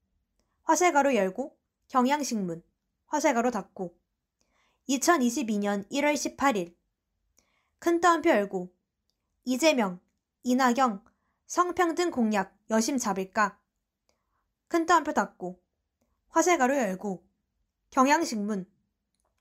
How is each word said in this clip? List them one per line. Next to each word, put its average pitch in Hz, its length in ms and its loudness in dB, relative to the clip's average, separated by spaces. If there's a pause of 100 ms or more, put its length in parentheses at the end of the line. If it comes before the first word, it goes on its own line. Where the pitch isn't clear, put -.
(640)
화살가로 294 520 2
열고. 202 420 -4 (300)
경향신문. 240 760 -2 (440)
화살가로 262 420 0
닫고. 190 480 -8 (920)
이천이십이 254 720 0
년 202 300 -4
일월 285 280 0
십팔 269 400 -2
일. 175 200 -8 (1000)
큰 339 220 0
따옴표 339 280 4
열고. 196 420 0 (720)
이재명, 247 540 0 (440)
이낙연, 247 600 0 (440)
성평등 349 640 -2
공약 214 440 -2 (140)
여심 226 280 0
잡을까? 190 640 -4 (1080)
큰 330 180 0
따옴표 311 280 2
닫고. 190 480 -6 (680)
화살가로 320 460 2
열고. 196 480 -4 (680)
경향신문. 247 760 0 (720)